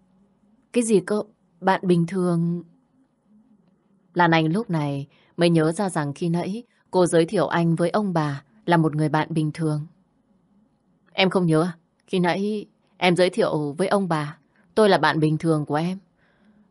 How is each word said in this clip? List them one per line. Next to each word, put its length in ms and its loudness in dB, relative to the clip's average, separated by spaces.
"Cái 120 0
gì 160 4
cơ? 220 -4
Bạn 260 0
bình 200 2
thường?" 560 -2
Lan 160 4
Anh 220 2
lúc 180 -4
này 360 -4
mới 140 2
nhớ 220 2
ra 180 -4
rằng 240 -4
khi 140 -6
nãy 340 -4
cô 160 2
giới 200 4
thiệu 200 0
anh 280 0
với 160 0
ông 220 -2
bà 300 -2
là 80 4
một 200 2
người 120 0
bạn 220 -2
bình 220 -2
thường. 340 -4
"Em 180 2
không 160 0
nhớ 160 2
à? 140 -4
Khi 140 -2
nãy 460 -2
em 200 2
giới 140 4
thiệu 480 -2
với 100 -2
ông 200 0
bà 300 -4
tôi 140 4
là 100 4
bạn 220 2
bình 180 0
thường 280 -2
của 80 -4
em." 240 -4